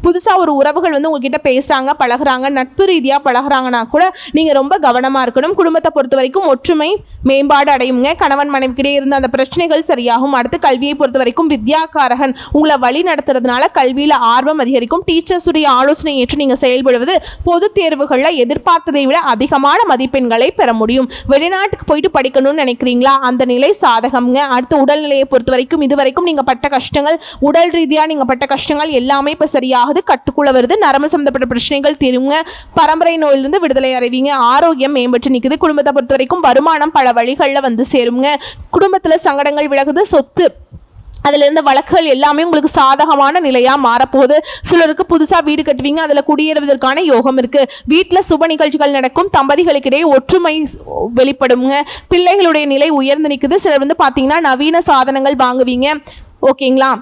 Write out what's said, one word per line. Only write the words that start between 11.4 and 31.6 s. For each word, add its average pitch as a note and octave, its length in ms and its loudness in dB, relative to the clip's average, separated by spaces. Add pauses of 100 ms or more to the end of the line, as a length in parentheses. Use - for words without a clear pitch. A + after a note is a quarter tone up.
வித்யாகாரகன் C4+ 800 -2 (220)
உங்களை D4+ 280 2
வழி B3+ 260 0
நடத்துறதுனால C4 540 -2 (140)
கல்வியில C4+ 380 2 (180)
ஆர்வம் C#4+ 300 0
அதிகரிக்கும். C4 460 -2
டீச்சர்ஸுடைய E4 560 0 (120)
ஆலோசனை D4 440 0
ஏற்று C#4+ 200 -2
நீங்க C4+ 220 0
செயல்படுவது B3+ 500 0 (340)
பொது F4 200 0 (100)
தேர்வுகள்ல D4+ 520 0 (140)
எதிர்பார்த்ததை D4 680 0
விட D#4 100 2 (140)
அதிகமான C#4 460 0 (120)
மதிப்பெண்களை B3+ 580 0 (100)
பெற C#4 100 4 (120)
முடியும். B3 260 0 (260)
வெளிநாட்டுக்கு F#4 580 -2
போயிட்டு D4+ 260 2
படிக்கணும்னு C#4 460 0
நினைக்கிறீங்களா, B3 500 0 (160)
அந்த B3+ 240 0
நிலை C4+ 180 2 (120)
சாதகம்ங்க. B3 580 2 (160)
அடுத்து C4 260 0
உடல்நிலையை C#4+ 480 0
பொறுத்த B3+ 240 0
வரைக்கும் C#4 320 -2
இதுவரைக்கும் C#4 420 0
நீங்க C#4 200 -2
பட்ட B3+ 160 -4 (100)
கஷ்டங்கள், D4 420 -2 (320)
உடல் E4 280 2
ரீதியா D#4 340 0
நீங்க C#4 200 -2
பட்ட B3+ 220 -2
கஷ்டங்கள் D4 380 -4 (100)
எல்லாமே C#4 360 -2
இப்ப D4+ 180 0
சரியாகுது, B3+ 560 0
கட்டுக்குள்ள C#4 460 0
வருது. B3+ 280 2
நரம்பு C#4+ 280 0
சம்பந்தப்பட்ட C4+ 400 -2
பிரச்சனைகள் C#4+ 500 -2